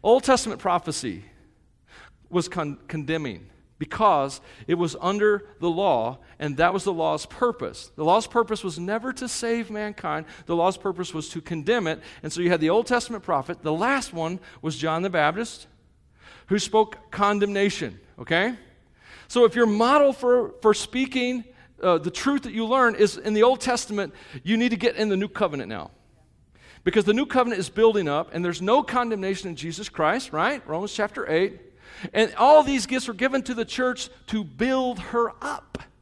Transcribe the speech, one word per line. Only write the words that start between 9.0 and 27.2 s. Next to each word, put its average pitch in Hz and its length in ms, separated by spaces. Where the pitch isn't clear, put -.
to 254 140
save 233 400
mankind. 202 580
The 170 80
law's 180 220
purpose 180 360
was 156 180
to 165 100
condemn 175 480
it. 156 120
And 156 100
so 175 80
you 175 80
had 175 120
the 160 100
Old 226 160
Testament 233 380
prophet. 160 380
The 156 100
last 233 420
one 165 240
was 151 140
John 160 260
the 196 80
Baptist, 175 560
who 202 140
spoke - 500
condemnation, 202 880
okay? 180 360
So 247 180
if - 120
your 240 100
model 254 460
for, 247 500
for 214 100
speaking, 254 720
uh, 180 160
the 165 140
truth - 300
that 220 100
you 226 120
learn 240 300
is 208 220
in 214 180
the 214 80
Old 247 180
Testament, 208 540
you 214 120
need 240 140
to 226 60
get 226 180
in 214 140
the 196 80
new 202 120
covenant 147 400
now. 98 220
Because 208 220
the 208 80
new 254 140